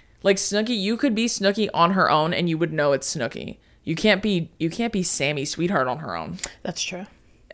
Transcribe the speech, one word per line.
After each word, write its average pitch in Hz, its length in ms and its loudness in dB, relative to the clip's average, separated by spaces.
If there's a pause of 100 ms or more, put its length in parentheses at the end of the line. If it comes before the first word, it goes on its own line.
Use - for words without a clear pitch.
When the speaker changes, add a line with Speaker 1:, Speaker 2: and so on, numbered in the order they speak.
(240)
Speaker 1:
Like, 196 140 4
Snooki, 220 380 0
you 208 220 0
could 262 160 2
be 226 140 2
Snooki 202 440 0
on 170 200 4
her 190 180 4
own 156 240 4
and 175 160 2
you 160 80 2
would 160 160 0
know 147 200 2
it's - 220 -2
Snooki. - 420 -6 (260)
You 160 100 -4
can't 196 300 2
be, 196 340 0
you 165 140 0
can't 233 220 -4
be 185 100 0
Sammy 147 420 -2
Sweetheart 160 420 0
on 131 120 -2
her 113 160 -8
own. 85 240 -8 (240)
Speaker 2:
That's - 180 -6
true. 185 240 -8 (480)